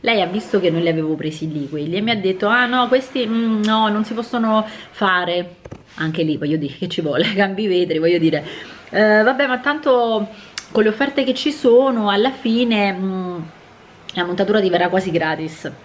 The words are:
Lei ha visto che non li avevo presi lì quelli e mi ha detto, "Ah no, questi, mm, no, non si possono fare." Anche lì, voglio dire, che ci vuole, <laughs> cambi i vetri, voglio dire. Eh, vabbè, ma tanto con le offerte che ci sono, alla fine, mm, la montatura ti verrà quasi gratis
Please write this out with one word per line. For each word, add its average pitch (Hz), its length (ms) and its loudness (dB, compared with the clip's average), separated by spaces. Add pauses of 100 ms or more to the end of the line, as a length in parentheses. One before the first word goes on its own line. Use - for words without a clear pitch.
Lei 233 200 0
ha 175 60 2
visto 208 320 -2
che 175 100 2
non 165 120 0
li 170 80 2
avevo 156 260 -2
presi 156 340 -6
lì 147 200 -6
quelli 151 260 -6
e 202 60 -2
mi 226 100 -2
ha 226 80 -2
detto, 185 280 -2
"Ah 247 180 2
no, 240 240 0
questi, 262 360 0
mm, 226 380 0
no, 220 240 2
non 214 160 0
si 220 100 -6
possono 226 520 0 (260)
fare." 180 640 0 (400)
Anche 160 280 -2
lì, 156 140 0
voglio 151 200 -2
dire, 143 200 -4
che 180 120 -6
ci - 120 -4
vuole, 151 220 0
<laughs> 226 100 -2
cambi 196 300 0
i 214 40 -2
vetri, 180 300 0
voglio 170 200 4
dire. 156 260 2 (500)
Eh, 214 300 6
vabbè, 262 240 2
ma 254 120 -2
tanto 247 680 2 (440)
con 214 120 2
le 214 60 4
offerte 277 340 0
che 254 100 2
ci 285 180 -2
sono, 240 580 4
alla 208 220 2
fine, 226 600 2
mm, 185 440 -4 (800)
la 180 100 -2
montatura 190 340 0
ti 190 100 2
verrà 175 200 2
quasi 185 220 0
gratis 156 580 -4 (160)